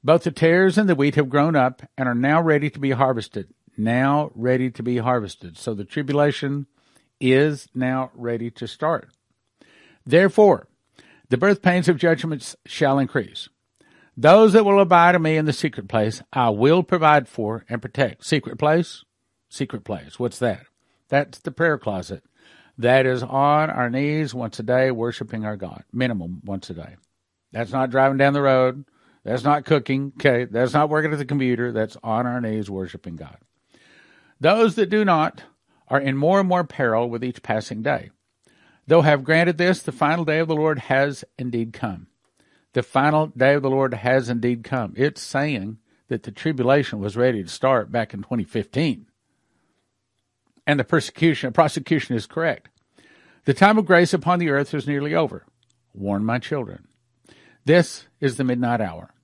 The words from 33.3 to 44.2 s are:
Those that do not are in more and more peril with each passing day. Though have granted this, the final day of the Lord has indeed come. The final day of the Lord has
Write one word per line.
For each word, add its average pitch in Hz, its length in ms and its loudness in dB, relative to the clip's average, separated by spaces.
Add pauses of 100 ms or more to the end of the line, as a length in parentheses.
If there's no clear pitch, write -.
Those 202 360 2
that 202 140 0
do 214 140 2
not 165 400 0 (440)
are 135 120 0
in 135 160 -2
more 165 240 2
and 190 80 0
more 180 160 0
peril 120 460 -2
with 117 140 -8
each 127 200 -8
passing 110 380 -4
day. 131 300 -4 (760)
Though 160 140 6
have 143 220 4
granted 160 340 2
this, 180 240 0
the 151 100 -8
final 156 340 -2
day 156 140 0
of 165 80 -2
the 160 80 -2
Lord 151 240 0
has 135 440 0 (140)
indeed 117 360 -6
come. 92 340 -10 (680)
The 123 100 -2
final 151 440 0
day 131 280 2
of 139 60 -2
the 135 80 -2
Lord 131 240 0
has 123 360 0